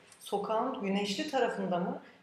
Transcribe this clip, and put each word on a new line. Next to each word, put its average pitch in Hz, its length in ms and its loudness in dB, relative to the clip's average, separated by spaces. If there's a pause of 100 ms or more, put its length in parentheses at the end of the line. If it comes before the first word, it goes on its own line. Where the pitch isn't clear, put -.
(200)
sokağın 220 640 -2
güneşli 202 500 0
tarafında 196 480 2
mı 233 220 -2 (220)